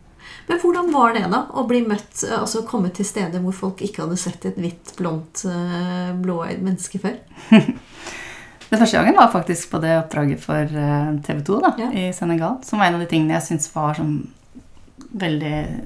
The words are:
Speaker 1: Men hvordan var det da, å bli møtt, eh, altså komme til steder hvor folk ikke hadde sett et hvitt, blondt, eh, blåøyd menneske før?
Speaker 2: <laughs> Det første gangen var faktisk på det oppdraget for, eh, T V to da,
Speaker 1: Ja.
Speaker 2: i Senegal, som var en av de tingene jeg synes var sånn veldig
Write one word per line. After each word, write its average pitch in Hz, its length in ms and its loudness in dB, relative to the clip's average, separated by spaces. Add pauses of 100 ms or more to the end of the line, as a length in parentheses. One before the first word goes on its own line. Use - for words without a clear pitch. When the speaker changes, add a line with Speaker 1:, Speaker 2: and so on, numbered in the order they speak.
(480)
Speaker 1:
Men 349 100 0
hvordan 349 340 2
var 233 220 6
det 180 160 2
da, 240 160 0
å 262 200 -2
bli 247 160 4
møtt, 208 420 -2
eh, 226 140 -2
altså 220 280 -2
komme 185 260 0
til 196 120 -2
steder 180 360 -4
hvor 185 140 0
folk 190 260 -6
ikke - 220 -4
hadde 170 160 -2
sett - 260 -6
et 190 120 -4
hvitt, 170 400 -6
blondt, 160 500 -6
eh, 175 680 -4
blåøyd 180 480 -4
menneske 190 380 -2
før? 226 160 -4 (340)
Speaker 2:
<laughs> 214 280 6 (920)
Det 220 100 2
første - 160 4
gangen 202 200 4
var 247 140 8
faktisk 170 400 -2
på 165 100 -2
det 160 180 2
oppdraget 151 420 0
for, 151 140 -4 (100)
eh, 147 460 0 (120)
T 151 120 -4
V 147 100 -4
to 202 160 2
da, 359 160 2
Speaker 1:
Ja. 233 140 -4
Speaker 2:
i 185 220 -2
Senegal, 170 500 -2
som - 160 -4
var 196 100 4
en 170 60 2
av 175 60 -2
de 170 60 -4
tingene 160 300 2
jeg 160 60 0
synes 160 320 -2
var 151 200 0
sånn 156 200 -2 (960)
veldig 156 440 -2 (300)